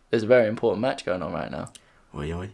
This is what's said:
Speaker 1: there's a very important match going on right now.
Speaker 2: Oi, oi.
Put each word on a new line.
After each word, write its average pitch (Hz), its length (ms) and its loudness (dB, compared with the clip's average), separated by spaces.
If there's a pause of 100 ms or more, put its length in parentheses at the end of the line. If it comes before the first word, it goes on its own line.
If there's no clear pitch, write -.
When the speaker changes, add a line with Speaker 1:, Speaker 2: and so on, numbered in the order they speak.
Speaker 1:
there's 113 140 2
a 104 40 -2
very 120 200 6
important 107 340 0
match 131 240 -4
going 92 160 -2
on 87 120 -6
right 78 180 -6
now. - 200 -8 (440)
Speaker 2:
Oi, 76 180 -6
oi. 90 200 -8